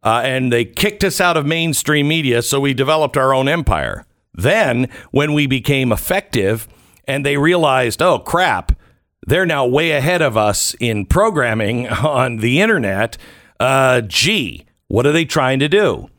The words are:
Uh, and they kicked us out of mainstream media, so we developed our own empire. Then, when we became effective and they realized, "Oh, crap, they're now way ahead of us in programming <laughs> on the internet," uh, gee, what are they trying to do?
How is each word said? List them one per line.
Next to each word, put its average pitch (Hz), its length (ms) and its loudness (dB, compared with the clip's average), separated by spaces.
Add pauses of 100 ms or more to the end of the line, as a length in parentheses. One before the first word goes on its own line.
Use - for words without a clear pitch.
Uh, 113 200 2
and 131 280 -2
they 117 120 2
kicked 202 400 -4
us 190 160 -2
out 175 160 2
of 147 100 0
mainstream 151 600 0
media, 139 340 0
so 139 180 -2
we 139 140 0
developed 143 420 0
our 135 160 2
own 131 160 2
empire. 82 560 -2 (300)
Then, 131 540 0 (240)
when 147 200 2
we 147 140 0
became 131 460 0
effective 113 760 -2 (400)
and 139 180 -4
they 143 120 0
realized, 143 640 2
"Oh, 165 160 2
crap, 160 540 -2 (540)
they're 180 200 2
now 147 200 0
way 151 260 2
ahead 156 300 0
of 127 140 0
us 107 440 0
in 110 260 -2
programming 123 840 0
<laughs> - 0 -
on 123 500 -2
the 120 220 2
internet," 117 560 0 (440)
uh, 131 400 2
gee, 117 640 -2 (240)
what 120 180 2
are 147 60 2
they 165 120 2
trying 135 360 0
to 147 80 0
do? 160 400 0 (100)